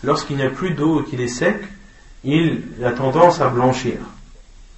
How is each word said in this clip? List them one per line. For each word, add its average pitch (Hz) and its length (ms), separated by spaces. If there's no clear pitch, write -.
Lorsqu'il 143 340
n'y 135 60
a 131 80
plus 185 200
d'eau 147 320
et - 20
qu'il 123 160
est 120 80
sec, 190 340
il 147 400
a 123 100
tendance 147 500
à 127 60
blanchir. 123 500